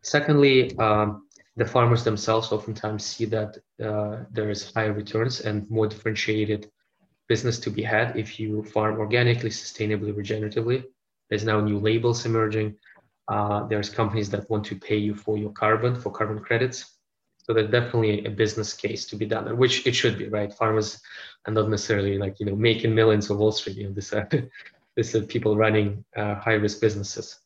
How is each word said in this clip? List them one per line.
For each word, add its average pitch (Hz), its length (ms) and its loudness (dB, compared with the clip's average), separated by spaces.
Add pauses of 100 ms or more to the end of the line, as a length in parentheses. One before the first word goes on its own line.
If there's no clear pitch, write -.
Secondly, 143 760 4
um, 107 500 2 (280)
the 113 100 0
farmers 120 380 4
themselves 113 480 0
oftentimes 107 540 -4
see - 200 -4
that, 110 320 -4 (260)
uh, 107 480 -4
there 107 180 -2
is - 220 -6
higher 107 220 0
returns 113 480 -2
and 104 280 -4
more 110 180 2
differentiated 107 840 -2 (560)
business 117 300 0
to - 140 -6
be 104 100 -4
had 113 340 0
if 110 240 -6
you 107 240 -4
farm 110 360 -2
organically, 117 500 2
sustainably, 104 640 -4
regeneratively. 110 680 -2 (460)
There's 107 140 -2
now 107 160 2
new 104 200 2
labels 117 460 2
emerging. 107 500 0 (520)
Uh, 104 400 0
there's 104 220 -2
companies 104 400 -2
that 104 200 -4
want 104 160 -2
to 101 100 -8
pay 107 220 -2
you 104 180 -2
for 107 220 -4
your 104 140 -6
carbon, 113 440 2
for - 160 -6
carbon 107 280 -4
credits. 120 580 -2 (400)
So - 160 -4
there's 110 180 4
definitely 113 540 2
a 107 40 -4
business 104 440 -2
case 107 340 -6
to 104 100 -12
be 107 80 -2
done, 110 320 -4
which 127 280 4
it 123 100 2
should 104 220 2
be, 104 120 -8
right? 104 240 -2
Farmers 110 480 0 (440)
are 110 80 -4
not 107 160 2
necessarily, 101 480 0
like, 98 220 -4
you 107 60 -6
know, 98 100 -2
making 110 400 2
millions 107 340 6
of 101 80 2
Wall 107 140 4
Street. 98 240 -6
You 101 120 -8
know, 98 60 -8
this, 101 200 -8
uh, 104 100 0 (360)
<laughs> - 360 -20
this 113 200 -2
are 107 80 4
people 107 340 0
running, 107 480 2 (100)
uh, 104 200 -2
high 110 180 0
risk 104 260 0
businesses. - 680 -2